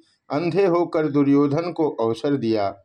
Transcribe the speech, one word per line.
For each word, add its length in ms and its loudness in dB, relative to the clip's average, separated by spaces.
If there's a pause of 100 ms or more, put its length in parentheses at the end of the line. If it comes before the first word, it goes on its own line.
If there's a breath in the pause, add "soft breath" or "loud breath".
(300 soft breath)
अंधे 360 0
होकर 420 0
दुर्योधन 640 2
को 180 -2
अवसर 480 -2
दिया 480 -2